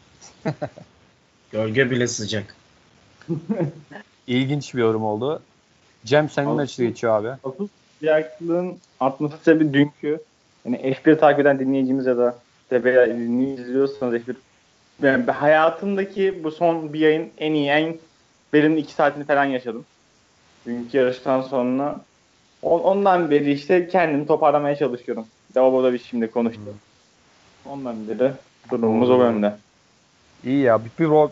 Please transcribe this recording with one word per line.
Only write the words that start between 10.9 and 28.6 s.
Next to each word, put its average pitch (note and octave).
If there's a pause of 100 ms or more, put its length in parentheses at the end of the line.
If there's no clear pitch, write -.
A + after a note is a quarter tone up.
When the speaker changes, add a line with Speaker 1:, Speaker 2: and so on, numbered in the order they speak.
Speaker 3:
F -
bir D3
takip C#3+
eden C#3
dinleyicimiz C3
ya B2+
da A#2+ (240)
işte A#2+
beyler B2
izliyorsanız B2
F A#2
bir, A#2+ (680)
yani B2+
ben -
hayatımdaki F3+
bu D#3
son D#3+
bir D#3
ayın D#3+
en D#3
iyi, C#3+
en D#3+ (580)
verimli D#3
iki D3
saatini C#3+
falan C#3+
yaşadım. B2+ (800)
Dünkü A#2+
yarıştan C3
sonra. C3 (600)
On-, E3
ondan F#3
beri D3
işte E3+
kendimi D#3
toparlamaya D3
çalışıyorum. A#2+ (300)
Lavaboda C3
bir B2
şimdi A#2
konuştuk. A2+
Speaker 1:
Hmm. -
Speaker 3:
Ondan A#2+
beri B2 (380)